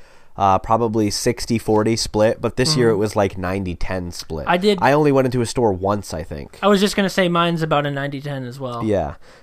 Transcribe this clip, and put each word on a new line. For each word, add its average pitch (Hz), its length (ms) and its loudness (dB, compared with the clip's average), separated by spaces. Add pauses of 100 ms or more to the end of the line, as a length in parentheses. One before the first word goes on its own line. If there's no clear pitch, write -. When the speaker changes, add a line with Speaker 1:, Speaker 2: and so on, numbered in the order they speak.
(360)
Speaker 1:
uh, 95 240 4
probably 113 520 0
sixty - 460 -2
forty 110 400 2
split, - 420 0
but 117 160 -4
this 131 220 0
year 120 120 4
Speaker 2:
Mm-hmm. 110 60 2
Speaker 1:
it 95 40 -2
was, 104 160 -2
like, 98 220 0
ninety 92 380 -4
ten 90 360 -4
split. 78 360 -10
Speaker 2:
I 175 100 2
did 196 240 0
Speaker 1:
I 123 120 6
only 151 180 4
went 135 140 4
into 123 160 0
a 113 40 0
store 113 280 0
once, 95 400 -2
I 80 100 -8
think. - 380 -12
Speaker 2:
I 196 60 2
was 202 120 6
just 196 160 0
gonna 196 140 0
say 185 180 0
mine's 170 340 0
about 151 240 0
a 143 60 -2
ninety 139 300 -6
ten 139 240 -8
as 123 140 -12
well. 120 260 -8
Speaker 1:
Yeah. 90 300 0 (280)